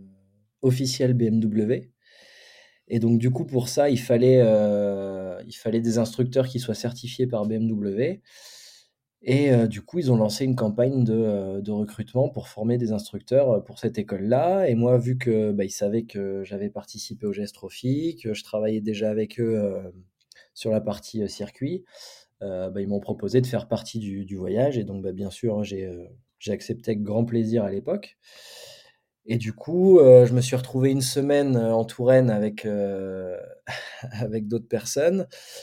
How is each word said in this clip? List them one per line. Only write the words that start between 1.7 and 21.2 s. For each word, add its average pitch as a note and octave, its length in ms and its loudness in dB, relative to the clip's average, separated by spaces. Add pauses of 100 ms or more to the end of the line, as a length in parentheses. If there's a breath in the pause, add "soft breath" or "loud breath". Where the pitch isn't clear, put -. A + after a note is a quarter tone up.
Et A#2 120 -2
donc, A#2 180 4
du B2 140 2
coup, D3 140 -4
pour B2 220 -4
ça, C#3+ 220 2
il C3 100 2
fallait, B2+ 420 6
euh, G2+ 1080 0
il A#2 80 -18
fallait A#2 260 -2
des A2+ 160 0
instructeurs B2+ 500 0
qui - 120 -6
soient G#2+ 160 -4
certifiés B2 500 -6
par A2+ 220 -4
B A2 60 -2
M A2 140 -2
W. A2 540 -4 (1080 loud breath)
Et, C#3 240 4
euh, A#2 140 6
du G#2 160 -6
coup, - 160 -10
ils C3+ 140 2
ont A#2 60 6
lancé G#2+ 280 0
une C3 100 0
campagne A#2+ 480 0
de, A2 120 2
euh, G2+ 460 -2
de G2+ 100 -6
recrutement G#2 580 -4
pour - 180 -10
former A#2 300 -2
des A#2 140 -2
instructeurs, A#2+ 640 0
euh, G2+ 60 2
pour - 200 -12
cette A2+ 180 -4
école-là. B2+ 720 0
Et A#2+ 80 2
moi, B2 240 4
vu B2+ 180 -2
que, A2 340 0
bah, G2+ 120 -2
ils G2 80 -6
savaient G#2+ 320 -2
que G2 400 -8
j'avais G2+ 260 -8
participé G#2 560 -14
au G2+ 80 -4
Gest G2+ 220 -8
Trophy, C#3+ 640 -6
que G#2+ 140 -6
je - 80 -12
travaillais A2 380 -2
déjà G#2+ 280 -4
avec G#2+ 300 -4
eux, A2+ 180 0
euh, G2+ 240 -4 (720 soft breath)
sur - 160 -8
la G#2+ 100 2
partie, G#2+ 440 -6